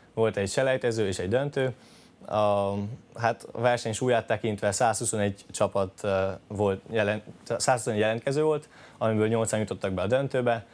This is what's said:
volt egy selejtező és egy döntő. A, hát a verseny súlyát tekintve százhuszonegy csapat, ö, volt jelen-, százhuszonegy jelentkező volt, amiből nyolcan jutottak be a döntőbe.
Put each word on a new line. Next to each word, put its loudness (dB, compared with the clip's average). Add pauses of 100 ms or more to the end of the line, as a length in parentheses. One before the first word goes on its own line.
(140)
volt 2
egy 0
selejtező 0
és -2
egy -4
döntő. 0 (540)
A, 2 (420)
hát -2
a -6
verseny 2
súlyát 2
tekintve 0
százhuszonegy 0
csapat, -2
ö, 0 (200)
volt 0 (100)
jelen-, 0 (220)
százhuszonegy 0
jelentkező 0
volt, -2 (280)
amiből 2
nyolcan 0
jutottak -4
be -2
a 0
döntőbe. 0